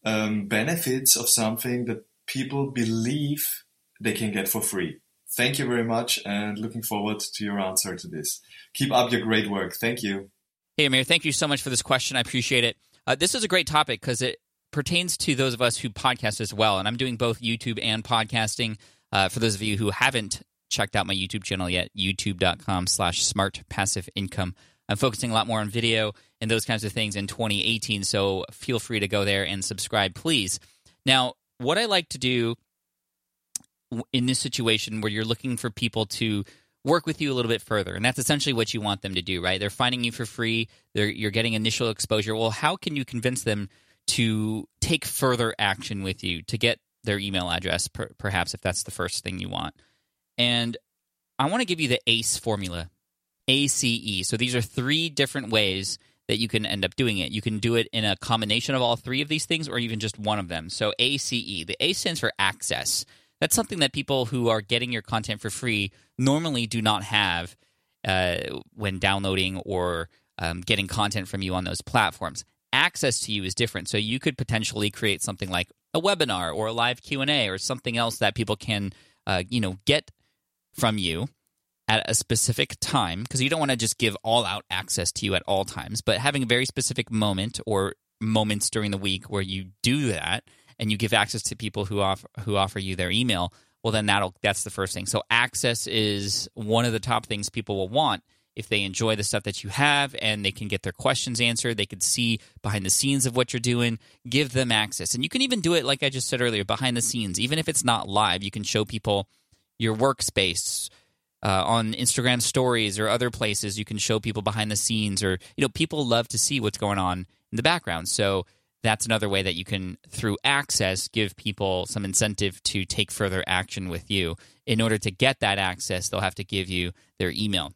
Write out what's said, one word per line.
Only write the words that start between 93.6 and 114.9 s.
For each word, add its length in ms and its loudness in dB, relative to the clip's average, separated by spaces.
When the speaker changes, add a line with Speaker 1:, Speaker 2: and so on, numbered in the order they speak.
Speaker 2:
well, 80 0
then 140 0
that'll, 360 2
that's 220 2
the 60 -8
first 240 -4
thing. 140 -6
So 240 -2
access 560 2
is 640 0
one 320 2
of 80 0
the 60 0
top 260 -2
things 240 -4
people 280 -4
will 120 -2
want 340 0
if 120 -10
they 160 2
enjoy 320 0
the 80 -2
stuff 200 -2
that 200 -6
you 60 -8
have 520 2
and 220 0
they 80 2
can 160 -8
get 160 -2
their 80 -4
questions 500 0
answered. 360 2
They 80 0
could 180 -8
see 360 2
behind 240 -2
the 40 0
scenes 360 2
of 100 0
what 160 2
you're 80 -2
doing. 400 2
Give 240 2
them 200 2
access. 420 0
And 100 -2
you 60 -2
can 120 0
even 200 2
do 120 4
it, 120 2
like 180 0
I 60 4
just 180 -4
said 140 0
earlier, 220 2
behind 320 0
the 60 2
scenes. 380 -2
Even 180 2
if 100 0
it's 160 0
not 240 2
live, 360 2
you 80 -4
can 120 -6
show 220 2
people 420 0
your 180 0
workspace, 920 2
uh, 240 2
on 280 2
Instagram 480 0
stories 580 2
or 80 2
other 240 2
places. 480 -2
You 60 -4
can 120 -8
show 220 2
people 220 -4
behind 280 0
the 60 -2
scenes, 480 0